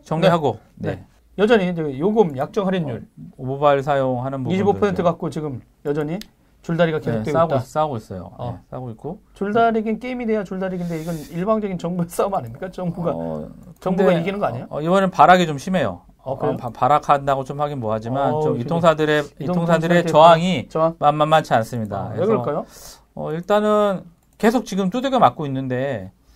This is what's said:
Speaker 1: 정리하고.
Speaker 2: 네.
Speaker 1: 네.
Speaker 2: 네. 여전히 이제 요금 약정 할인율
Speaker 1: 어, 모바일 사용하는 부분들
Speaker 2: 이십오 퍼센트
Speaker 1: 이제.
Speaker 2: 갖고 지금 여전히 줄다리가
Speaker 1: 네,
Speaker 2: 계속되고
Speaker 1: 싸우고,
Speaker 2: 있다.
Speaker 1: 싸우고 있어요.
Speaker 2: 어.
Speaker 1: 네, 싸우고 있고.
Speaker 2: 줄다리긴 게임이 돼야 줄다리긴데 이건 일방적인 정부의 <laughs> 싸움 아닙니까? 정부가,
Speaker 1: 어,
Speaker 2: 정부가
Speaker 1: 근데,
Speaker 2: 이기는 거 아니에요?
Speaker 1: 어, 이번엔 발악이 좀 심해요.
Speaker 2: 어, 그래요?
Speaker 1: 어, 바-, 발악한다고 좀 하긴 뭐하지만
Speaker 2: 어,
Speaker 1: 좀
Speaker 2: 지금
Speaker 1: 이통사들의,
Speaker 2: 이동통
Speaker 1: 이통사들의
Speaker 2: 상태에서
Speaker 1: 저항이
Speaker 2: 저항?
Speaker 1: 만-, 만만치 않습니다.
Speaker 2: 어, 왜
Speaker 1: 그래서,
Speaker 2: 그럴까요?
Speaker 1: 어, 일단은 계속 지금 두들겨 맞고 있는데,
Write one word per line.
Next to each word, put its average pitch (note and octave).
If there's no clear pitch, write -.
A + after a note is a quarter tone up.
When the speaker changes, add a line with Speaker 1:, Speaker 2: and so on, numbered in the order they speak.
Speaker 1:
정리하고. D#3+
Speaker 2:
네. G#2
Speaker 1:
네. G2
Speaker 2:
네. F#2
여전히 G3+
이제 D#3
요금 F#3+
약정 D3+
할인율 D#3+
Speaker 1:
어, C3+
모바일 C#3
사용하는 C3+
부분들 C3
Speaker 2:
이십오 G3
퍼센트 G3
Speaker 1:
이제. -
Speaker 2:
갖고 E3+
지금 D3
여전히 D3+
줄다리가 E3
Speaker 1:
네, -
Speaker 2:
계속되고 A2+
Speaker 1:
싸우고, E3
Speaker 2:
있다. B2
Speaker 1:
싸우고 D3+
있어요. F#2+
Speaker 2:
어. B2
Speaker 1:
네, -
싸우고 B2+
있고. D3
Speaker 2:
줄다리긴 A3
게임이 B3
돼야 G#3+
줄다리긴데 F3+
이건 E3
일방적인 G3
정부의 E3+
<laughs> -
싸움 G3+
아닙니까? F3+
정부가, F3
Speaker 1:
어, E2
Speaker 2:
정부가 F#3
Speaker 1:
근데, E3+
Speaker 2:
이기는 G3
거 F3
아니에요? B2
Speaker 1:
어, C#3+
이번엔 F#3
발악이 F3
좀 D3
심해요. C3
Speaker 2:
어, C3
그래요? D3
Speaker 1:
어, -
바-, A#2+
발악한다고 C#3
좀 C#3+
하긴 D3
뭐하지만 A#2
Speaker 2:
어, D3+
Speaker 1:
좀 C#3+
Speaker 2:
지금 A#2+
Speaker 1:
이통사들의, D#3
Speaker 2:
이동통 D#3+
Speaker 1:
이통사들의 E3+
Speaker 2:
상태에서 E3
Speaker 1:
저항이 E3
Speaker 2:
저항? E3
Speaker 1:
만-, D3
만만치 D3+
않습니다. G#2+
Speaker 2:
어, F#2
왜 G#2+
Speaker 1:
그래서, G3
Speaker 2:
그럴까요? D#3+
Speaker 1:
어, D3+
일단은 G#3
계속 A3+
지금 F#3+
두들겨 B3+
맞고 D3
있는데, C3